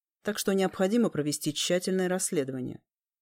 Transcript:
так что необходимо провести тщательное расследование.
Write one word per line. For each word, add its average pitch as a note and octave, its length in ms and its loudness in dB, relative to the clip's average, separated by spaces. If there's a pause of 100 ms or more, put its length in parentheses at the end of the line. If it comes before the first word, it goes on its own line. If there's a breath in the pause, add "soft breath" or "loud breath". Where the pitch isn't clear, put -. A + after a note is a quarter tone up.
(220)
так G#3 160 -4
что - 140 0
необходимо F#3+ 560 2
провести D3 440 -2
тщательное F3+ 560 0
расследование. C3+ 720 -2 (420)